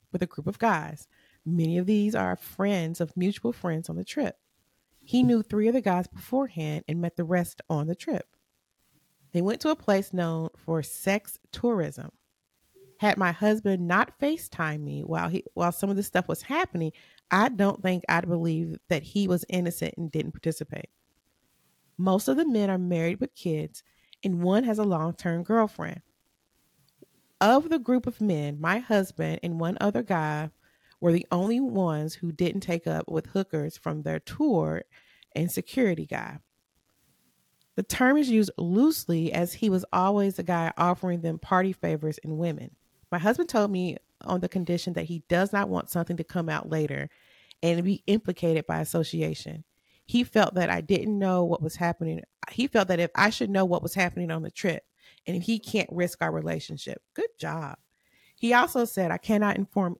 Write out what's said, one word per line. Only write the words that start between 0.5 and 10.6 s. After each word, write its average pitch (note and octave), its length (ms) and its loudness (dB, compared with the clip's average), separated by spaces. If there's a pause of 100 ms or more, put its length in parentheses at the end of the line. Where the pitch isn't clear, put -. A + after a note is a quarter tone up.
guys. E3 480 0 (360)
Many E3 360 2
of F3+ 80 0
these G#3+ 280 4
are F#3 220 0
friends F3+ 640 -2
of D#3+ 160 -6
mutual G3 340 -2
friends E3 380 -4
on D#3+ 80 -8
the F#3 80 -6
trip. - 320 -4 (680)
He B3 200 2
knew A#3+ 180 4
three G#3+ 260 0
of A#3+ 60 4
the B3+ 80 2
guys F3+ 240 0
beforehand E3+ 800 -4
and E3+ 140 -2
met E3+ 160 -4
the F3 60 0
rest F3 360 -2 (120)
on D3+ 160 0
the F3 80 -2
trip. - 320 -6 (1040)
They F3 80 2
went G3+ 200 0
to D#4 100 2
a D#4 40 2
place G3+ 380 0
known E3 420 -2
for D#3+ 280 -4